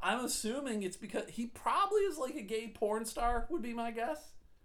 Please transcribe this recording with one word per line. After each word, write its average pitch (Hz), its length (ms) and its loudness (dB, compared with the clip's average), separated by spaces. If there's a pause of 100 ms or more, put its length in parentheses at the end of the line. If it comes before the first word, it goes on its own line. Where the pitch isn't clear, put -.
I'm 220 240 2
assuming 233 580 0
it's 185 140 -4
because 220 320 -4
he 233 200 -4
probably 381 520 4
is, 381 160 2
like, 262 180 -2
a 302 60 -6
gay 220 280 -2
porn 220 360 0
star, 240 460 2
would 339 100 0
be 233 140 -2
my 233 160 -2
guess. 240 420 -4 (320)